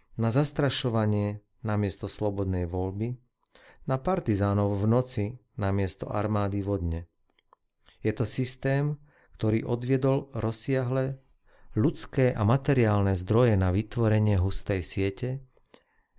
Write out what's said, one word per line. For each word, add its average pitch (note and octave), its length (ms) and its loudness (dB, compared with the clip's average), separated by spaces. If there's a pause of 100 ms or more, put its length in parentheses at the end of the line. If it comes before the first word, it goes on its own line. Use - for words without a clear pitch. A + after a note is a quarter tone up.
(200)
na A2+ 80 2
zastrašovanie A2 1120 0 (240)
namiesto G#2 400 -2
slobodnej F#2+ 640 -2
voľby, G2 480 -4 (720)
na C3 80 0
partizánov G2+ 800 0
v G2 80 -2
noci A2+ 400 2 (320)
namiesto G2 560 -2
armády G#2 480 -2
vo G2 160 -2
dne. E2 320 -4 (960)
Je A2 80 0
to - 160 -2
systém, C#3 720 -2 (340)
ktorý A2 320 0
odviedol B2+ 720 0
rozsiahle C3 800 -2 (560)
ľudské B2+ 640 2
a G#2+ 80 0
materiálne G#2+ 720 2
zdroje A2 420 4
na F#2 160 2
vytvorenie G#2+ 640 2
hustej F#2 460 0
siete, B2 580 -4 (760)